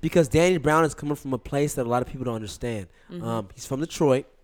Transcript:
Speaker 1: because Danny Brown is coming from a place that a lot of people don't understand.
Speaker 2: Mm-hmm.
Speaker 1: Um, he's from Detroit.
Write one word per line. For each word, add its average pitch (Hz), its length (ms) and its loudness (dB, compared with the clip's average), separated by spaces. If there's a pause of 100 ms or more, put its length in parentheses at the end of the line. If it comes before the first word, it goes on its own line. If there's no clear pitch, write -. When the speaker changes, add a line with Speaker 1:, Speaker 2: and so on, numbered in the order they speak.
Speaker 1:
because 160 280 2
Danny 175 300 4
Brown 151 260 4
is 143 100 0
coming 147 220 -4
from 139 180 -6
a 120 40 -4
place 143 360 -2
that 131 100 -2
a 117 40 -4
lot 120 120 2
of 123 80 -6
people 131 160 -10
don't 120 120 -4
understand. 110 500 -8 (240)
Speaker 2:
Mm-hmm. 175 140 -10
Speaker 1:
Um, 113 300 -4
he's - 120 -16
from 135 140 -4
Detroit. 143 460 2 (160)